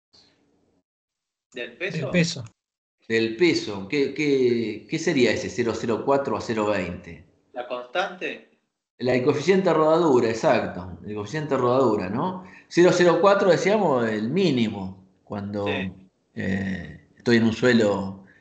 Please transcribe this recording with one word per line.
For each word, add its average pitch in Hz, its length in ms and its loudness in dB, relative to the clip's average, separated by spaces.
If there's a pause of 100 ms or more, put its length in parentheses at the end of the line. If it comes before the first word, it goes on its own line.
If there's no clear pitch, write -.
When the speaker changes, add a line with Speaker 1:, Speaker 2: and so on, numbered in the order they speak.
(1500)
Speaker 1:
¿Del 120 260 -12
peso? 175 200 -8
Speaker 2:
Del 143 140 -6
peso. 165 320 0 (640)
Speaker 3:
Del 113 280 0
peso. 110 520 0
¿Qué, 139 260 -2
qué, 120 760 0
qué 160 120 -4
sería 131 320 2
ese 95 180 -4
cero 113 260 -2
cero 113 300 -4
cuatro 135 320 0
a 95 40 -6
cero 110 260 -2
veinte? 90 580 -6 (280)
Speaker 1:
¿La 123 140 -10
constante? 160 840 -8 (480)
Speaker 3:
La, 127 140 -2
el 127 100 0
coeficiente 165 460 2
de 156 60 4
rodadura, 156 540 4
exacto. 98 760 -2
El 104 80 -10
coeficiente 143 420 -6
de 123 60 0
rodadura, 120 480 2
¿no? 170 360 -6 (240)
Cero 175 220 6
cero 175 300 4
cuatro 196 300 4
decíamos 151 580 2
el 107 200 -4
mínimo, 113 760 -2 (180)
cuando, 101 440 -6
Speaker 1:
Sí. 95 260 -6 (420)
Speaker 3:
eh, 95 800 -6
estoy 117 220 2
en 110 60 4
un 110 100 2
suelo 104 680 0 (180)